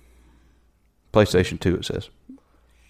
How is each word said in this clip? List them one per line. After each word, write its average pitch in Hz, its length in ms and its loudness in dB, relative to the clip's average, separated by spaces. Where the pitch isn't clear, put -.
PlayStation 92 460 2
two, 87 160 0
it - 100 -6
says. - 240 -8